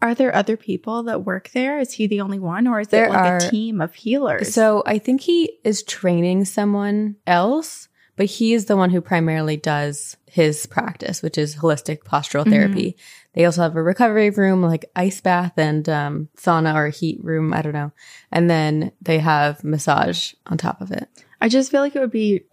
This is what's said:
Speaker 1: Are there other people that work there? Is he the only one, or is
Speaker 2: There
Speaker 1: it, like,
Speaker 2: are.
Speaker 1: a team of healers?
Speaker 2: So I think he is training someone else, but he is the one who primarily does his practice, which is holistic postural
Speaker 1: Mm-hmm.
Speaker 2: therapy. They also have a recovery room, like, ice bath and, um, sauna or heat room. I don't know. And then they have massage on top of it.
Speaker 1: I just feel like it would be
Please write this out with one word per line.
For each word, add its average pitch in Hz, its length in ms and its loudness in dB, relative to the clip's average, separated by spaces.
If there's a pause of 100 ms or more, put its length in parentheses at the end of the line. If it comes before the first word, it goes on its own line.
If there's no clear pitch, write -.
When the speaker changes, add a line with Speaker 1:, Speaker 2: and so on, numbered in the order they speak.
Speaker 1:
Are 233 140 0
there 254 200 2
other 202 220 0
people 220 480 -6
that 220 220 -4
work 190 240 -6
there? 269 280 -2
Is 262 140 -4
he 220 140 -2
the 202 160 -4
only 196 160 -6
one, 190 280 -2
or 233 140 0
is 208 80 -8
Speaker 2:
There 220 160 4
Speaker 1:
it, 220 60 2
like, - 100 2
Speaker 2:
are. 180 160 2
Speaker 1:
a 175 140 0
team 220 320 -2
of 165 120 -6
healers? 233 600 -2
Speaker 2:
So 220 320 4
I 214 120 0
think 254 220 0
he 339 440 0
is 208 180 0
training 180 640 0
someone 208 720 -2 (100)
else, 208 640 0 (280)
but 196 100 0
he 226 280 2
is 220 100 2
the 208 120 2
one 185 120 4
who 180 140 2
primarily 160 560 0
does 147 580 -4 (100)
his 156 400 0
practice, - 560 -6
which 160 140 -6
is 151 200 -4
holistic 151 420 -2
postural 143 440 -4
Speaker 1:
Mm-hmm. 139 80 4
Speaker 2:
therapy. 196 460 2 (380)
They 165 100 4
also 170 180 2
have 165 140 0
a 160 60 0
recovery 208 480 2
room, 190 320 2
like, 165 240 0 (100)
ice 190 240 -2
bath 180 380 0
and, 151 320 0
um, 151 380 -4 (100)
sauna 160 360 0
or 151 140 0
heat 156 340 -6
room. 160 300 -2
I 160 80 0
don't 151 140 -6
know. 147 180 -6 (400)
And 170 160 4
then 156 440 0 (100)
they 160 160 0
have 147 440 2
massage 151 720 0 (140)
on 165 100 -2
top - 240 -6
of 190 100 -10
it. - 160 -8 (320)
Speaker 1:
I 233 120 0
just 262 200 2
feel 277 120 2
like 277 120 -2
it 285 60 -2
would 254 100 -2
be 208 420 0